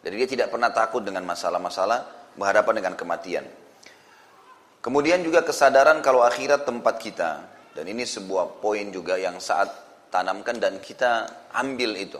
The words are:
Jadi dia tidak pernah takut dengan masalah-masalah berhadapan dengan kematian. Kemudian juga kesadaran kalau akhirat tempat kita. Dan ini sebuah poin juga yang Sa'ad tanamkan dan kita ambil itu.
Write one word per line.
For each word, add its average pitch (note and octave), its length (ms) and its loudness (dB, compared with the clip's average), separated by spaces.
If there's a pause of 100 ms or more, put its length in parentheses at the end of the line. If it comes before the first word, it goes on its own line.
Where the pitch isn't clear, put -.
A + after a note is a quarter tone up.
Jadi F2 160 -8
dia B2+ 120 0
tidak A#2+ 200 -2
pernah A#2 240 0
takut A2+ 320 0
dengan F#2 240 -6
masalah-masalah F2+ 1120 -4
berhadapan G#2 400 2
dengan F#2 160 -4
kematian. E2+ 480 -6 (1400)
Kemudian D3 400 2
juga E3 240 2
kesadaran C#3 560 6
kalau B2+ 240 6
akhirat C#3 400 2
tempat A#2 320 -2
kita. F#2 340 -4 (460)
Dan D2+ 80 -10
ini A2+ 240 -6
sebuah F#2+ 560 -4
poin G#2 240 -2
juga F#2 320 -4
yang F2+ 160 -4
Sa'ad F#2 320 -2 (400)
tanamkan G2 480 -2
dan G2 240 -2
kita A#2 480 -2 (240)
ambil B2 480 -2
itu. F#2+ 200 -10